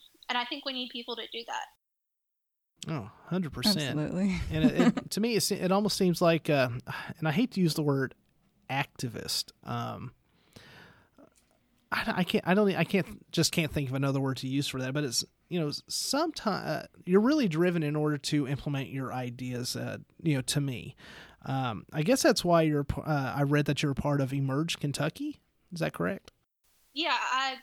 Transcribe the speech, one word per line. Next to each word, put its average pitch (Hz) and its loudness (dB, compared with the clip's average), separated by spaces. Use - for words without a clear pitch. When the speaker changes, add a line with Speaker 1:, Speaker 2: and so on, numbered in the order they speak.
Speaker 1:
and 247 -2
I 240 -2
think 285 -8
we 269 -6
need 254 -6
people 233 -8
to 226 -10
do 233 -8
that. - -14
Speaker 2:
Oh, 113 -6
hundred 175 -2
percent. 180 0
Speaker 3:
Absolutely. 185 0
Speaker 2:
And 160 2
it, - 4
it, - -10
Speaker 3:
<laughs> - -
Speaker 2:
to - -4
me, 226 2
it 190 4
se-, - 0
it 180 2
almost 202 2
seems 180 2
like, 165 4
uh, 135 4
and 156 -2
I 156 2
hate 208 2
to 190 0
use 160 4
the 160 0
word 139 2
activist. - -4
Um, 117 -8
I, - -2
I 180 2
can't, - 0
I 175 4
don't, 202 6
I 160 2
can't, - -2
just 165 2
can't 156 0
think 139 -2
of 131 -4
another 139 0
word 131 -2
to 131 -8
use 139 -2
for 131 -6
that. 131 -4
But 147 -2
it's, 120 -2
you 175 -2
know, 151 -2
sometimes, - -2
uh, 151 -4
you're 185 6
really 269 4
driven 170 2
in 147 0
order 151 0
to 147 0
implement 135 -2
your 131 -6
ideas. 123 -6
Uh, 117 -6
you 156 2
know, 127 0
to - 0
me, 131 -6
um, 127 -2
I 151 0
guess 240 4
that's 269 4
why 170 6
you're 147 4
p-, - -4
uh, 139 0
I 143 2
read 147 4
that 143 0
you're 147 2
a - 0
part 143 0
of 131 0
Emerge 139 0
Kentucky. 156 -4
Is 170 -8
that 160 -2
correct? 180 -4
Speaker 1:
Yeah, 302 0
I 262 0